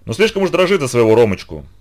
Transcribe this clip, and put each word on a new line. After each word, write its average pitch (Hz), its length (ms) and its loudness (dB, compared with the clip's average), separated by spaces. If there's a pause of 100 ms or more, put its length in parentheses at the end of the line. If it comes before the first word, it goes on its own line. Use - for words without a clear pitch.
но 113 80 -8
слишком 202 300 -2
уж 175 60 -2
дрожит 180 300 0
за 139 80 -4
своего 117 260 2
Ромочку, 98 520 0 (160)